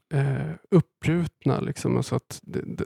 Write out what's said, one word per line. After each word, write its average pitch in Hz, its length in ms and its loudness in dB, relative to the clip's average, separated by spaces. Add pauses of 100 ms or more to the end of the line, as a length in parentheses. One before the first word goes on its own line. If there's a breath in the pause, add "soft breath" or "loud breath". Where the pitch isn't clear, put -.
(140)
eh, 139 380 0 (200)
uppbrutna, 160 880 2
liksom, 123 380 -2
alltså 123 180 -2
att - 280 -6
d-, - 220 -8
d-, - 200 -6